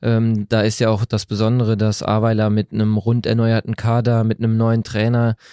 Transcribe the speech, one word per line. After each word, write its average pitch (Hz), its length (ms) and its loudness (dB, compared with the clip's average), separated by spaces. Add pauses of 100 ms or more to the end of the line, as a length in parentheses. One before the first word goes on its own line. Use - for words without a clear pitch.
Ähm, 113 480 0
da 110 120 2
ist 107 180 0
ja 113 100 2
auch 107 160 0
das - 220 -4
Besondere, 110 500 0
dass 107 240 -2
Ahrweiler 110 480 0
mit 107 220 0
einem 107 260 0
rund 117 300 0
erneuerten 113 480 0
Kader, 117 480 0
mit 110 160 -2
einem 113 180 0
neuen 113 260 2
Trainer 117 520 0 (180)